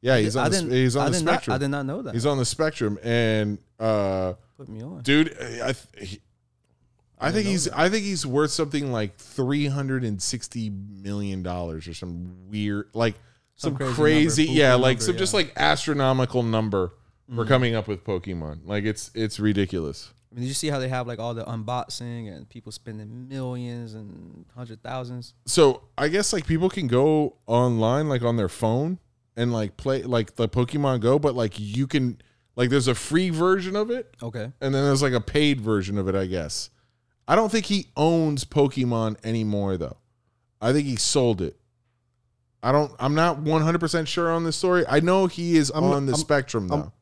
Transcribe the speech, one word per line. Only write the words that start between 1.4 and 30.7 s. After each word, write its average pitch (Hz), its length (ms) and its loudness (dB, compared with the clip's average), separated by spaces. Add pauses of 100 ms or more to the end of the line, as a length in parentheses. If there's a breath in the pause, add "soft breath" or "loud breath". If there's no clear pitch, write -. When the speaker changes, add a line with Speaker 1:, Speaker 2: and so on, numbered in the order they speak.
Speaker 2:
I 131 40 -2
did 139 100 -2
not 139 180 -4
know 170 160 -6
that. 123 120 -10
Speaker 1:
He's 117 120 0
on 143 120 2
the 127 60 0
spectrum, 120 580 -2
and, 110 560 2 (220)
uh, 98 540 0 (220)
Speaker 2:
Put 135 120 -20
me 110 140 -12
on. 151 200 -14
Speaker 1:
dude, 151 380 2
I, 131 40 -8 (260)
I - 20 -2
th-, - 140 -8 (120)
he, 104 220 -14 (1000)
I 135 100 -2
Speaker 2:
I 165 40 -2
Speaker 1:
think - 20 -4
Speaker 2:
didn't 214 120 2
know 196 40 0
Speaker 1:
he's, 175 140 0
Speaker 2:
that. 147 140 -4
Speaker 1:
I 165 100 4
think 208 160 0
he's 175 220 -4
worth 147 260 2
something 143 400 -2
like 107 240 -4
three 139 500 -2
hundred 135 380 -2
and 104 180 -4
sixty 113 480 -6
million 98 720 -8
dollars 87 460 -6
or 82 60 -12
some 90 420 -10 (140)
weird, 104 420 -4
like, 113 220 0 (420 soft breath)
Speaker 2:
Some 160 160 -4
Speaker 1:
some 135 60 -6
Speaker 2:
crazy 131 160 -2
Speaker 1:
crazy, 151 520 4
Speaker 2:
number, 156 140 2
Speaker 1:
yeah, 139 140 8
Speaker 2:
buku 123 60 6
Speaker 1:
like, 127 180 4
Speaker 2:
number, 113 60 -4
Speaker 1:
some 117 120 0
just, 185 160 -2
Speaker 2:
yeah. 214 60 0
Speaker 1:
like, 160 180 -2
astronomical 135 880 2
number 107 480 0 (420)
for 117 120 -2
Speaker 2:
Mm. - 20 -8
Speaker 1:
coming 123 260 4
up 107 140 -2
with 98 160 -6
Pokemon. 82 640 -6
Like, 101 180 -4
it's, 107 300 -4
it's 110 260 -4
ridiculous. 95 720 0 (180)
Speaker 2:
I - 40 -20
mean, 120 80 -8
did 127 60 -4
you 135 60 -6
see 151 140 -4
how 143 120 -2
they 131 80 -4
have, 127 180 -4
like, 120 140 -10
all 120 120 -6
the 113 120 -8
unboxing 117 840 -6
and 87 180 -16
people 110 240 -18
spending 110 560 -14
millions 123 680 -8
and 87 500 -16 (100)
hundred 113 280 -16
thousands? 123 500 -10 (140)
Speaker 1:
So 139 380 6 (120)
I 143 120 0
guess, 196 260 0
like, 170 120 -2
people 160 220 2
can 180 200 -2
go 147 480 4 (100)
online, 120 640 2
like, 123 120 0
on 117 140 2
their 101 140 2
phone 139 480 0 (380)
and, 120 160 0
like, 107 260 -4
play, 135 240 -2
like, 117 340 -2
the 113 120 0
Pokemon 127 520 0